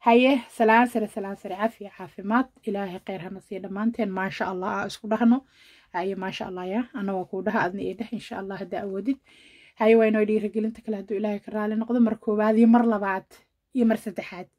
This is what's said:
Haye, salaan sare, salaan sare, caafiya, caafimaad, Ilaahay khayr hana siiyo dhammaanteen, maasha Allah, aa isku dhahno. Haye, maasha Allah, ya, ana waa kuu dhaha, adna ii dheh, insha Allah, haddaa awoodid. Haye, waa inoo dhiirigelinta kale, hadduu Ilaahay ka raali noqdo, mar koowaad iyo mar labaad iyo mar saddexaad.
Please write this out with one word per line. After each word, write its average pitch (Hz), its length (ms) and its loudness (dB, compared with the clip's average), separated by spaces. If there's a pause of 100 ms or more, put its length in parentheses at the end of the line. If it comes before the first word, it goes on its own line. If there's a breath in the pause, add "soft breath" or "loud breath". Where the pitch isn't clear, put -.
Haye, 254 420 6 (140)
salaan 226 320 6
sare, 214 200 -4
salaan 196 280 -10
sare, 185 200 -12
caafiya, 208 420 -6
caafimaad, 202 480 -2 (200)
Ilaahay 196 400 -6
khayr 190 140 -8
hana 190 200 -14
siiyo 185 220 -14
dhammaanteen, 202 480 -4
maasha 190 360 -4
Allah, 185 220 -6 (140)
aa 196 40 -6
isku 208 220 -12
dhahno. 233 360 2 (480 soft breath)
Haye, 190 220 -4
maasha 190 320 -8
Allah, 185 220 -10
ya, 214 140 -2 (120)
ana 196 220 -4
waa 180 80 -4
kuu 190 180 -8
dhaha, 202 220 0
adna 190 180 -6
ii 185 120 -6
dheh, 220 180 -10
insha 202 260 -10
Allah, 190 220 -10
haddaa 190 240 -8
awoodid. 202 340 -4 (600 soft breath)
Haye, 226 160 6
waa 226 100 6
inoo 214 180 4
dhiirigelinta 214 600 -2
kale, 214 120 -6
hadduu 196 200 -8
Ilaahay 208 240 -4
ka - 100 -18
raali 214 260 -4
noqdo, 233 240 0
mar 220 180 4
koowaad 214 400 2
iyo 226 100 8
mar 240 180 6
labaad 196 400 -2 (480)
iyo 240 120 2
mar 220 120 2
saddexaad. 185 480 -10 (120)